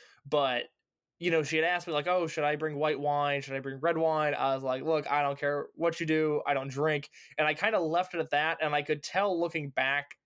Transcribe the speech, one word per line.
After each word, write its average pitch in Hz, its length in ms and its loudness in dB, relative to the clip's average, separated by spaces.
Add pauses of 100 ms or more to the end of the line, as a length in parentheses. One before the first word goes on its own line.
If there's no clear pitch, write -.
(300)
but, 135 340 2 (560)
you 170 120 0
know, 160 100 4
she 147 140 -2
had 156 100 2
asked 175 220 -2
me, 160 60 -4
like, 147 140 -2
"Oh, 180 200 2
should 156 160 -2
I 147 140 2
bring 156 180 -4
white 147 240 0
wine? 143 420 0
Should 135 140 -8
I 135 40 -4
bring 135 200 -8
red 160 180 0
wine?" 156 380 2
I 135 180 0
was 135 80 -2
like, 131 220 -2
"Look, 156 280 0
I 147 120 2
don't 139 160 -2
care 143 340 -2
what 160 260 -2
you 170 60 -4
do. 156 400 2
I 143 80 0
don't 135 140 -2
drink." 147 420 -2 (300)
And 151 80 2
I 151 80 2
kinda 214 240 0
left 170 340 0
it 170 60 -2
at 147 100 -2
that, 156 320 2
and 147 140 2
I 147 80 2
could 151 180 -2
tell 190 380 0
looking 160 320 -2
back 135 400 0 (140)